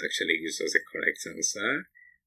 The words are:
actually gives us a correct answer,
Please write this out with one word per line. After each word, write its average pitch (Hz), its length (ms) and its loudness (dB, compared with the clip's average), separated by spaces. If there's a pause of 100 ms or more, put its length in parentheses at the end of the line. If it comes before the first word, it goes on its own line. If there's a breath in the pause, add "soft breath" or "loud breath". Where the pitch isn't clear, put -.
actually 85 400 2
gives 80 180 -2
us 82 140 0
a - 160 -2
correct - 400 0
answer, 123 560 0 (420 soft breath)